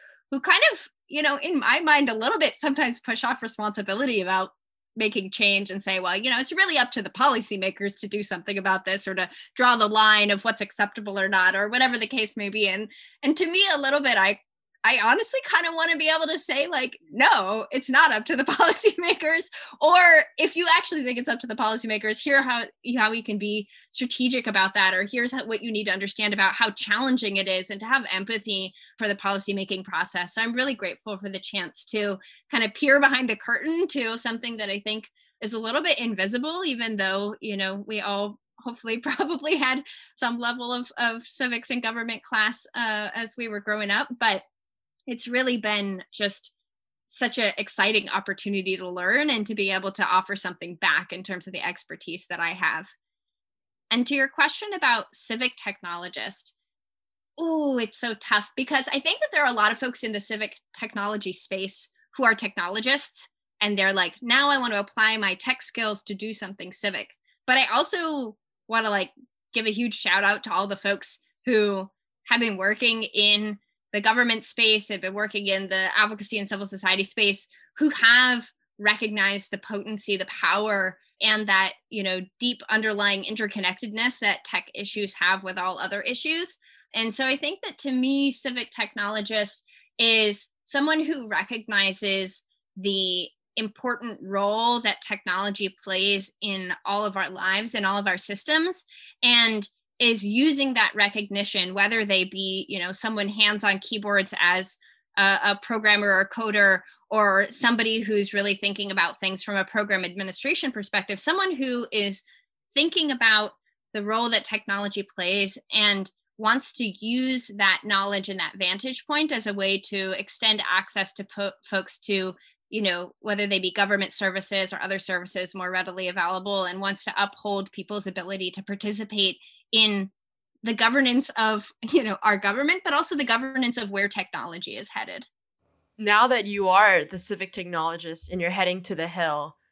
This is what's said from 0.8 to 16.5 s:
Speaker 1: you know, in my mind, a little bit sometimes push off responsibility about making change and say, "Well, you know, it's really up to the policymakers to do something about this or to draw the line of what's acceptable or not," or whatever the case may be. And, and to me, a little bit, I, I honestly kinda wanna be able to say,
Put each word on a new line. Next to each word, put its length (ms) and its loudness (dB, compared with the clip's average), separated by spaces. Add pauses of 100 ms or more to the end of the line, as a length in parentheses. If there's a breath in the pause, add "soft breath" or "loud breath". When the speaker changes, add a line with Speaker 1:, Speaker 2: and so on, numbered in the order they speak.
Speaker 1:
you 140 -4
know, 200 0
in 180 -2
my 200 2
mind, 300 4
a 40 -4
little 240 0
bit 180 2
sometimes 440 -2
push 240 -4
off 180 -2
responsibility 800 -2
about 320 0 (460)
making 340 -2
change 380 2
and 120 -6
say, 180 -2
"Well, 180 -2
you 120 -2
know, 100 0
it's 120 -4
really 260 2
up 140 4
to 100 -4
the 100 -8
policymakers 880 0
to 80 -8
do 160 -4
something 340 -6
about 260 0
this 240 -2
or 80 -4
to 140 -2 (260 loud breath)
draw 220 6
the 100 4
line 440 6
of 120 0
what's 160 0
acceptable 580 -4
or 120 0
not," 260 4
or 140 0
whatever 280 2
the 100 -2
case 280 -4
may 140 -4
be. 180 0
And, 220 -4 (340 loud breath)
and 140 2
to 120 2
me, 140 4 (100)
a 40 2
little 240 2
bit, 160 4
I, 220 2 (480)
I 160 4
honestly 400 2
kinda 320 0
wanna 220 0
be 120 2
able 180 2
to 120 -2
say, 280 -2